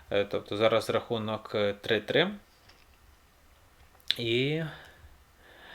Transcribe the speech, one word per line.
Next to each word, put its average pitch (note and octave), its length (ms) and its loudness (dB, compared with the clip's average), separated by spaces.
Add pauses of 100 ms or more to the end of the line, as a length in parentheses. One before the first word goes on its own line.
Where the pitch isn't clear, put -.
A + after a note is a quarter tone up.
(120)
Е, G2+ 140 4
тобто - 320 -4
зараз A2 320 4
рахунок, A2 680 -2
е, G#2 180 2
три G#2 280 0
три. F3 300 2 (1900)
І, B2+ 460 0 (1120)